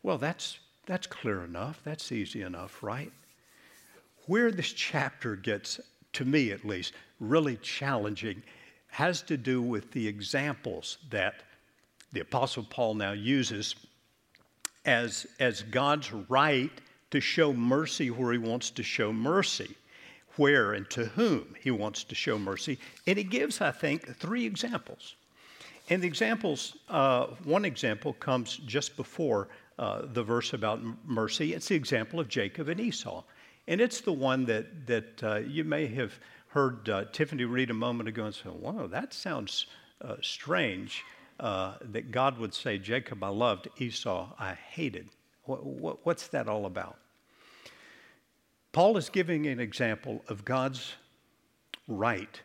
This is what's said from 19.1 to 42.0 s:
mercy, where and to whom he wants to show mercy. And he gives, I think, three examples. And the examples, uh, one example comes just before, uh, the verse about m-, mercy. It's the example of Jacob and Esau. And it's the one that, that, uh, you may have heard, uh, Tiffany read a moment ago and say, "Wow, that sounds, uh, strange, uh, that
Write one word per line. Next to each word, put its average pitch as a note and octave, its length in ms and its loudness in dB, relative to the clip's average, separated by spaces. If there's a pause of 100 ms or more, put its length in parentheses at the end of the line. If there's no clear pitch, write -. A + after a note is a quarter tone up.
mercy, B2 600 0 (600)
where C#3 380 8
and G2 160 -4
to A#2+ 160 0
whom E3 560 2
he C3 80 0
wants G#2 340 0
to - 120 -10
show - 240 0
mercy. G2 400 -4 (260)
And G3 140 2
he G#3 40 -2
gives, B3 380 -2
I D#3+ 80 2
think, C#3+ 480 -2
three A3+ 300 -2
examples. - 680 -6 (760)
And F3+ 100 4
the F3+ 60 2
examples, F#3 680 0 (140)
uh, C3 380 6 (160)
one F#3 220 4
example D#3 480 0
comes B2+ 440 0
just C#3 400 -4
before, A2+ 520 0 (280)
uh, G#2 300 -2
the A#2+ 160 -2
verse A#2 300 2
about A2 260 0
m-, A#2 260 -8
mercy. C#3 480 0
It's - 140 -6
the G3 80 4
example C3+ 440 0
of C3+ 100 -2
Jacob B2+ 380 -2
and E3+ 120 -2
Esau. - 440 -4 (440)
And E3+ 120 2
it's A#3 220 2
the G3 100 2
one C3 340 4
that, A#2 420 -2
that, A2+ 360 0
uh, G#2+ 120 2
you C#3+ 280 -2
may D3+ 220 2
have A#2 280 -2 (340)
heard, B2 420 2
uh, G2+ 220 2
Tiffany C#3 340 0
read B2 240 2
a A#2 60 0
moment A#2 340 0
ago A2 160 -4
and G#2+ 80 -6
say, - 160 -12
"Wow, C#3 380 -6
that C3+ 260 -6
sounds, B2+ 540 -6 (340)
uh, A2 220 -8
strange, A#2 800 -2 (360)
uh, G2 420 -2
that A#2 280 -8